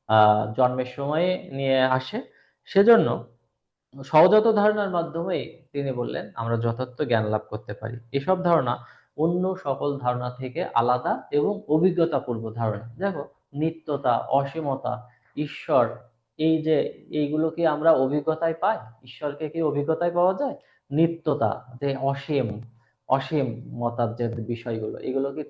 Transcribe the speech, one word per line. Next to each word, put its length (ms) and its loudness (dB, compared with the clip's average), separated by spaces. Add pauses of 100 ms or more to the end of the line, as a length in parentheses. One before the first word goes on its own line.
আহ, 460 4
জন্মের 320 2
সময়ে 680 -4
নিয়ে 300 0
আসে, 400 0 (440)
সেজন্য 600 4 (760)
সহজাত 480 6
ধারণার 380 2
মাধ্যমেই 760 -4 (100)
তিনি 180 -2
বললেন 440 -6
আমরা 220 -2
যথার্থ 440 -2
জ্ঞান 240 2
লাভ 240 0
করতে 240 -10
পারি। 240 -8 (140)
এসব 320 0
ধারণা 420 0 (320)
অন্য 380 0
সকল 440 -4
ধারণা 300 -2
থেকে 360 -6
আলাদা 680 0
এবং 360 0
অভিজ্ঞতাপূর্ব 840 0
ধারণা। 440 -4
দেখো, 300 -4 (260)
নিত্যতা, 640 -2
অসীমতা, 920 -2 (280)
ঈশ্বর, 520 2 (480)
এই 260 2
যে 180 4 (280)
এইগুলো 400 0
কি 180 0
আমরা 240 4
অভিজ্ঞতায় 640 2
পাই? 240 0 (260)
ঈশ্বরকে 460 -8
কি 120 -4
অভিজ্ঞতায় 500 0
পাওয়া 220 2
যায়? 220 -2 (360)
নিত্যতা, 760 0 (160)
যে 160 -2
অসীম, 640 -2 (460)
অসীমতার 1080 -2
যে 120 -2
বিষয়গুলো, 720 -6
এগুলো 340 -2
কি 160 -8